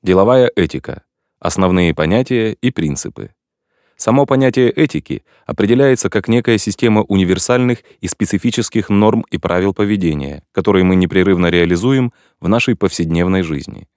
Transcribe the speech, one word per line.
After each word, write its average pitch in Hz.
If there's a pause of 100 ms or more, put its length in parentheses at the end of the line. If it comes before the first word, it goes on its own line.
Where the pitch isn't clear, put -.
Деловая 110
этика. - (380)
Основные 90
понятия 110
и -
принципы. - (640)
Само 135
понятие 127
этики - (220)
определяется 127
как -
некая 113
система 107
универсальных 101 (200)
и 123
специфических -
норм 107
и 82
правил 92
поведения, 80
которые 95
мы 92
непрерывно 92
реализуем 87 (260)
в 85
нашей 113
повседневной 87
жизни. 78